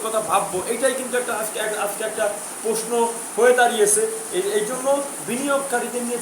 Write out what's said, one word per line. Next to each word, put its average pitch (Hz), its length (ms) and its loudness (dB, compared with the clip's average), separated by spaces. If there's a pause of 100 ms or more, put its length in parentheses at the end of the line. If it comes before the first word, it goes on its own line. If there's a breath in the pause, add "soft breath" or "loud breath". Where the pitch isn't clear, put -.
কথা 214 160 -2
ভাববো? 180 480 0
এটাই 247 260 2
কিন্তু 247 220 -4
একটা 240 180 -2
আজকে 220 240 -4
এক-, 214 200 -2
আজকে 202 260 -2
একটা 220 300 0 (280)
প্রশ্ন 233 460 0 (280)
হয়ে 247 160 8
দাঁড়িয়েছে। 220 580 4 (220)
এই, 180 80 0
এই 208 260 0
জন্য 269 360 0 (240)
বিনিয়োগকারীদের 240 760 -2
নিয়ে 240 200 -4